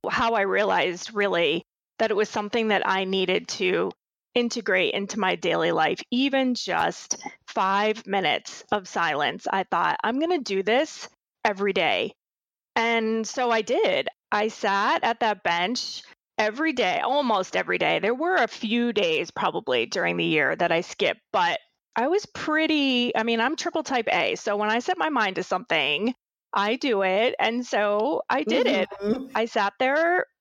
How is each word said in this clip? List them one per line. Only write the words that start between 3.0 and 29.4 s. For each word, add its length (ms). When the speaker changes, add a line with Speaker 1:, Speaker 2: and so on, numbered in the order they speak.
Speaker 1:
needed 460
to 420
integrate 600
into 260
my 160
daily 360
life, 380
even 460
just 640
five 600
minutes 640
of 160
silence. 640
I 120
thought, 400
"I'm 160
gonna 200
do 240
this 460
every 280
day." 400
And 520
so 240
I 120
did. 440
I 160
sat 560
at 160
that 240
bench 600
every 340
day, 300
almost 560
every 200
day. 220
There 140
were 240
a 100
few 460
days 380
probably 560
during 280
the 100
year 300
that 160
I 100
skipped, 380
but 260
I 100
was 200
pretty, 920
I 60
mean, 180
I'm 160
triple 260
type 260
A. 260
So 200
when 140
I 100
set 180
my 120
mind 260
to 80
something, 720
I 240
do 260
it. 360
And 260
so 640
I 140
did 240
it. 200
Speaker 2:
Mm-hmm. 340
Speaker 1:
I 100